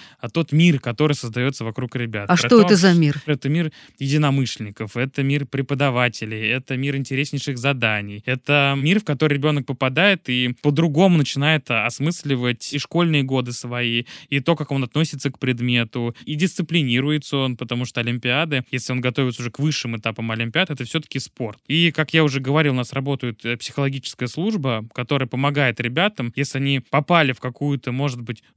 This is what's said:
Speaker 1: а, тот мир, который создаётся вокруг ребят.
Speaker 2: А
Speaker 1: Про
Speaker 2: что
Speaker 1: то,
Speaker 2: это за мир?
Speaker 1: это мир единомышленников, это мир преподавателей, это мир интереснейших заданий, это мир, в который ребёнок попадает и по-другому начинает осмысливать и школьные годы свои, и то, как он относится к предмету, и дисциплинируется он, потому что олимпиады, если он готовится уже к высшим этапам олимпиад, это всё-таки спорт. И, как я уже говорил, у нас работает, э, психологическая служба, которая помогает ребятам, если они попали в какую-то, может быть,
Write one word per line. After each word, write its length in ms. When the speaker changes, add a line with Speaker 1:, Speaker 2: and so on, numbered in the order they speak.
Speaker 1:
а, 100
тот 240
мир, 260
который 340
создаётся 520
вокруг 320
ребят. 280
Speaker 2:
А 20
Speaker 1:
Про 100
Speaker 2:
что 120
Speaker 1:
то, 120
Speaker 2:
это 160
за 160
мир? 320
Speaker 1:
это 240
мир 220
единомышленников, 960
это 260
мир 220
преподавателей, 1040
это 280
мир 180
интереснейших 640
заданий, 680
это 520
мир, 220
в 40
который 300
ребёнок 320
попадает 640
и 320
по-другому 560
начинает 520
осмысливать 1040
и 60
школьные 440
годы 300
свои, 500
и 100
то, 160
как 160
он 120
относится 480
к 80
предмету, 760
и 100
дисциплинируется 1040
он, 200
потому 280
что 160
олимпиады, 720
если 220
он 80
готовится 400
уже 100
к 80
высшим 380
этапам 340
олимпиад, 380
это 140
всё-таки 360
спорт. 480
И, 240
как 220
я 100
уже 160
говорил, 340
у 40
нас 160
работает, 520
э, 120
психологическая 720
служба, 640
которая 340
помогает 520
ребятам, 560
если 220
они 320
попали 420
в 80
какую-то, 520
может 300
быть, 220